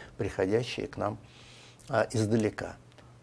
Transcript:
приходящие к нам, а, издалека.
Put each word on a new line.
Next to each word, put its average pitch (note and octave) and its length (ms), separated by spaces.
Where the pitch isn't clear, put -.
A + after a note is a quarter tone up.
приходящие G#2 720
к - 100
нам, G#2 220
а, A2 240
издалека. G#2+ 640